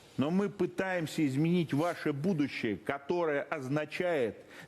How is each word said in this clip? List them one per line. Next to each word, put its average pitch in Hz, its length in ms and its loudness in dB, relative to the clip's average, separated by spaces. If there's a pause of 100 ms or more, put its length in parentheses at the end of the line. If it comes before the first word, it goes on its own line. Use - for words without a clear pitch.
(160)
Но 139 140 2
мы 196 180 2
пытаемся 180 760 0
изменить 156 460 2
ваше 156 400 0
будущее, 139 640 0
которое 147 680 -2
означает 147 960 0 (320)